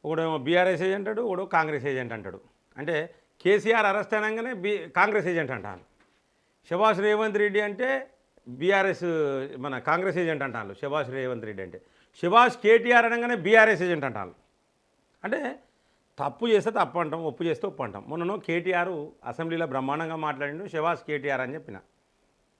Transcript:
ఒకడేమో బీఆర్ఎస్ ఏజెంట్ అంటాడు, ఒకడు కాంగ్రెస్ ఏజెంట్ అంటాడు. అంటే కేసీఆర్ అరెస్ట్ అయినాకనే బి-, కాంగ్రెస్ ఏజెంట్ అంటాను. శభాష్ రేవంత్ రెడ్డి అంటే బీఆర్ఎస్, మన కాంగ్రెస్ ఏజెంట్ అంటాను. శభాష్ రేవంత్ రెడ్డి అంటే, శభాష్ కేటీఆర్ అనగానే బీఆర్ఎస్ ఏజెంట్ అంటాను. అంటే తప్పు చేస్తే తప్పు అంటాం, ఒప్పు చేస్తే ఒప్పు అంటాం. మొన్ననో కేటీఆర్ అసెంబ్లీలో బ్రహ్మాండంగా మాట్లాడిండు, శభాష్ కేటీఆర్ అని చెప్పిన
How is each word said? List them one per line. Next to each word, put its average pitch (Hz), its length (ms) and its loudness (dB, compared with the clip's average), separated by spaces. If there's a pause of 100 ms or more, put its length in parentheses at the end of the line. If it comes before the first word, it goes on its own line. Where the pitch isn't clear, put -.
ఒకడేమో 160 320 -2
బీఆర్ఎస్ 175 440 2
ఏజెంట్ 190 140 0
అంటాడు, 208 260 -4
ఒకడు 190 220 -2
కాంగ్రెస్ 156 420 0
ఏజెంట్ 127 280 -4
అంటాడు. 98 280 -12 (360)
అంటే 160 380 -6 (260)
కేసీఆర్ 214 440 4
అరెస్ట్ 202 280 -2
అయినాకనే 220 400 -2
బి-, 185 360 -4
కాంగ్రెస్ 196 380 2
ఏజెంట్ 160 240 -2
అంటాను. 98 280 -10 (880)
శభాష్ 190 300 2
రేవంత్ 214 380 2
రెడ్డి 208 220 2
అంటే 254 500 -2 (380)
బీఆర్ఎస్, 175 560 0 (540)
మన 131 220 -6
కాంగ్రెస్ 170 380 0
ఏజెంట్ 160 260 -2
అంటాను. 113 300 -6
శభాష్ 143 360 -4
రేవంత్ 127 360 -6
రెడ్డి 98 180 -8
అంటే, 90 180 -14 (420)
శభాష్ 233 340 6
కేటీఆర్ 233 480 6
అనగానే 233 300 0
బీఆర్ఎస్ 214 460 6
ఏజెంట్ 170 240 0
అంటాను. 101 260 -6 (920)
అంటే 262 360 -4 (600)
తప్పు 143 280 -4
చేస్తే 220 240 4
తప్పు 165 280 0
అంటాం, 160 240 -4
ఒప్పు 160 200 -4
చేస్తే 165 240 -2
ఒప్పు 190 160 -6
అంటాం. 101 240 -8
మొన్ననో 170 300 -4
కేటీఆర్ 175 520 -2 (380)
అసెంబ్లీలో 165 400 -4
బ్రహ్మాండంగా 143 480 -4
మాట్లాడిండు, 151 520 -6
శభాష్ 165 400 -2
కేటీఆర్ 139 340 -4
అని 131 120 -6
చెప్పిన 117 260 -14 (800)